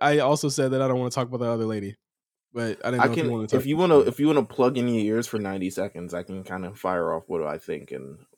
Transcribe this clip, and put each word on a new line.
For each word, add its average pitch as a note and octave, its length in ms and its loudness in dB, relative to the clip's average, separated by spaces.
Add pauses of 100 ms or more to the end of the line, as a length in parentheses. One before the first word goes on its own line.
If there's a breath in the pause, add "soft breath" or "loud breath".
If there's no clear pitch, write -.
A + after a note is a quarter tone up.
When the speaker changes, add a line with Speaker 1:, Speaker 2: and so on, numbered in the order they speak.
Speaker 1:
I D3 180 6
also C#3+ 300 4
said C3 220 0
that C3+ 100 0
I C3+ 80 2
don't B2+ 100 0
wanna B2 120 -2
talk B2 180 -4
about B2 100 -6
that A#2+ 100 -2
other A2+ 140 -2
lady. G#2+ 320 -4 (580)
But A#2 320 -4
I A#2+ 60 -2
didn't B2 120 2
Speaker 2:
I - 20 4
Speaker 1:
know A#2+ 60 4
if A#2 60 -2
you D#3+ 60 0
Speaker 2:
can, C3 80 -2
Speaker 1:
wanted A2 180 -4
to C3+ 60 0
talk C3 60 2
Speaker 2:
if C3 60 -4
you D3+ 80 0
Speaker 1:
about F3 140 4
Speaker 2:
wanna, D3 140 8
Speaker 1:
that. - 60 2
Speaker 2:
if C#3 100 -8
you D3 80 4
wanna D3 160 4
plug B2 340 2
in A#2+ 120 0
your A2+ 120 2
ears A2 260 0
for G#2+ 120 -6
ninety F#2+ 300 -4
seconds, F2 440 -8
I F2 100 -6
can F#2+ 200 -10
kinda F#2 320 -8
fire F2 380 -2
off E2 140 -6
what E2+ 140 -4
I D2+ 160 -4
think D#2+ 340 -10
and C#2 260 -12 (200)